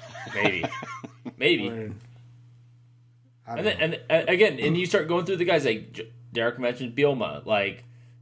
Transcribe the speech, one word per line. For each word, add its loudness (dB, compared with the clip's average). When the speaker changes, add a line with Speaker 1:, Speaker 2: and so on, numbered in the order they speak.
Speaker 1:
Maybe. 0
Speaker 2:
<laughs> -16
Speaker 1:
Maybe. 2
Speaker 2:
I -8
mean, -8
I -10
Speaker 1:
And -4
Speaker 2:
don't 0
Speaker 1:
then, 2
Speaker 2:
know. -6
Speaker 1:
and, 6
and -2
again, 4
and 2
you 0
start 2
going 0
through 0
the 0
guys, 4
like -2
J-, -12
Derek 0
mentioned -4
Bielema, 0
like, 0